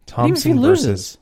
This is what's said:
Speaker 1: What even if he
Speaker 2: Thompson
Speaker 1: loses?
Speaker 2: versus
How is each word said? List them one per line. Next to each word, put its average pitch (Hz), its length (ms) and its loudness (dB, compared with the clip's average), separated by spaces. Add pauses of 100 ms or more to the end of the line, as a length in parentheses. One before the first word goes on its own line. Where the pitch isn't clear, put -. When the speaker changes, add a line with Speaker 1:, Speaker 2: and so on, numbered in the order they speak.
(140)
Speaker 1:
What 120 120 -2
even 359 120 0
if 277 60 -8
he 311 60 0
Speaker 2:
Thompson 269 120 2
Speaker 1:
loses? 320 260 2
Speaker 2:
versus 95 340 -6